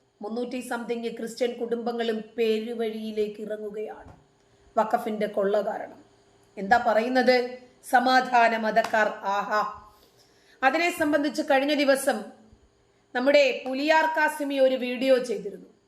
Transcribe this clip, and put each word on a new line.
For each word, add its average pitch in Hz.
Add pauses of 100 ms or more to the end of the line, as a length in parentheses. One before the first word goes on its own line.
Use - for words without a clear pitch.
(220)
മുന്നൂറ്റി 240
സംതിങ് 233
ക്രിസ്ത്യൻ 226
കുടുംബങ്ങളും 233 (200)
പേരുവഴിയിലേക്ക് 220
ഇറങ്ങുകയാണ് 214 (600)
വഖഫിന്റെ 214
കൊള്ള 202
കാരണം. - (580)
എന്താ 208
പറയുന്നത്? 247 (540)
സമാധാന 247
മതക്കാർ, 220
ആഹാ. 202 (1000)
അതിനെ 330
സംബന്ധിച്ച് 302
കഴിഞ്ഞ 285
ദിവസം 269 (960)
നമ്മുടെ 277 (200)
പുലിയാർ 302
കാസിമി 294
ഒരു 262
വീഡിയോ 247
ചെയ്തിരുന്നു. 196 (180)